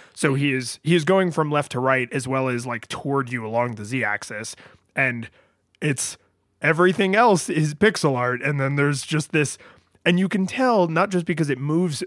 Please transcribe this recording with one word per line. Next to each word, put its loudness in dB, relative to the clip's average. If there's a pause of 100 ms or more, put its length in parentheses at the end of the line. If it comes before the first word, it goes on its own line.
(140)
So 0
he 0
is, -6
he 2
is 4
going 2
from -2
left -2
to -4
right 2
as -4
well -2
as, -4
like, -8
toward -4
you -6
along -2
the -10
Z -4
axis. -6 (400)
And -2 (520)
it's, -4 (420)
everything 2
else 4
is 0
pixel 2
art. -2
And 0
then 0
there's 2
just -2
this, 0 (480)
and 4
you 2
can 0
tell, 2
not 0
just 0
because 0
it -2
moves -2